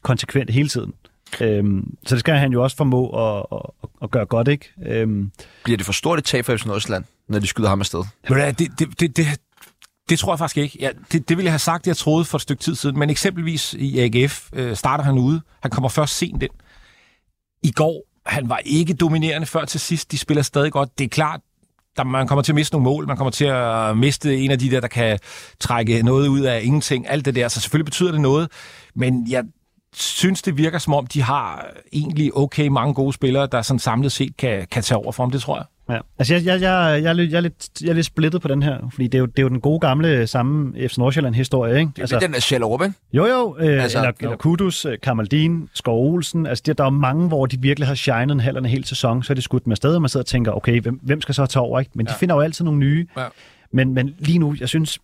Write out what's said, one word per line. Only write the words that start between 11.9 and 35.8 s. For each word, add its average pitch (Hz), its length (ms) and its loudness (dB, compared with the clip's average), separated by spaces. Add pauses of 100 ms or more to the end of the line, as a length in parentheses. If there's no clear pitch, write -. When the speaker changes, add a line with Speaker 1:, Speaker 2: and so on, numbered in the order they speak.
Speaker 3:
troede 160 280 2
for 147 140 -4
et - 40 -4
stykke - 200 -6
tid 156 120 -2
siden. 139 240 -4
Men 147 120 2
eksempelvis 165 680 -2
i 135 200 -2
A 123 100 4
G 123 220 2
F, - 220 -14
øh, 120 240 -4
starter 139 280 0
han 135 140 4
ude. 143 220 2 (220)
Han 131 80 -4
kommer 131 180 -2
først - 300 -2
sent - 240 -4
ind. 131 80 -4 (1120)
I 139 80 2
går, 156 320 0 (240)
han 135 220 -4
var 120 160 -2
ikke 160 300 2
dominerende 160 520 0
før 160 180 -4
til 143 160 -6
sidst. - 320 -4
De 147 60 -4
spiller 147 240 0
stadig 147 300 0
godt. 139 260 -2
Det 143 60 0
er 120 40 -4
klart, 156 320 -2 (560)
der, 135 80 -2
man 131 240 0
kommer 143 140 2
til 151 100 2
at 147 40 4
miste 151 180 0
nogle 135 100 4
mål. 143 220 0
Man 139 100 -4
kommer 131 140 0
til 147 140 -2
at 113 520 0
miste 135 420 2
en 135 120 0
af 135 80 2
de 127 120 0
der, 131 100 2
der 117 80 -4
kan 110 300 0 (420)
trække 117 420 0
noget 135 260 4
ud 139 120 2
af 123 220 0
ingenting. 135 480 0
Alt 143 140 -2
det 135 100 0
der. 120 140 0
Så 113 120 -4
selvfølgelig 151 240 0
betyder 170 280 -2
det 151 80 0
noget. 147 280 2 (460)
Men 127 360 0
jeg 123 140 0 (500)
synes, - 480 -2
det 156 140 -2
virker, 160 220 0
som 147 160 0
om 135 120 0
de 139 160 -2
har 113 440 -2 (260)
egentlig 151 440 0
okay 147 300 0
mange 135 280 2
gode 135 180 0
spillere, 135 400 2
der 123 100 0
sådan 127 160 0
samlet 127 340 0
set 135 240 -4
kan, 101 340 -2
kan 117 120 -2
tage 110 160 0
over 113 140 -6
for 127 120 -2
dem. 123 60 0
Det 131 100 -2
tror - 160 -4
jeg. - 80 -10 (260)